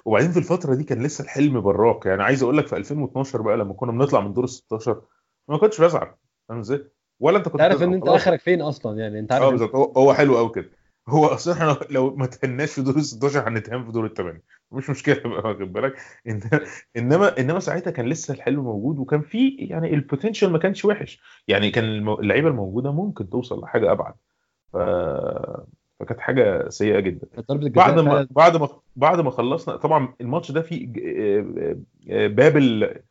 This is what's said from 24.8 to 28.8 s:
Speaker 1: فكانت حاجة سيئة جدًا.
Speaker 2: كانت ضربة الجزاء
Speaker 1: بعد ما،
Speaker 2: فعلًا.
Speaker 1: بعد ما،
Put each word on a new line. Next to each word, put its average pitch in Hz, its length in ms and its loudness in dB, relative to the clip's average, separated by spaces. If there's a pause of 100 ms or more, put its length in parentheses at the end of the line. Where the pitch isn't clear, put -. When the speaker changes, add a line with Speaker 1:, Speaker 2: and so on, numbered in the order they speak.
Speaker 1:
فكانت - 200 -10
حاجة 107 500 0
سيئة 101 300 0
جدًا. 92 360 -4
Speaker 2:
كانت 117 140 -14
ضربة 147 160 -2
الجزاء 160 220 6
Speaker 1:
بعد 165 120 4
ما، 147 120 4
Speaker 2:
فعلًا. 135 200 2
Speaker 1:
بعد 165 260 8
ما، 147 120 0 (260)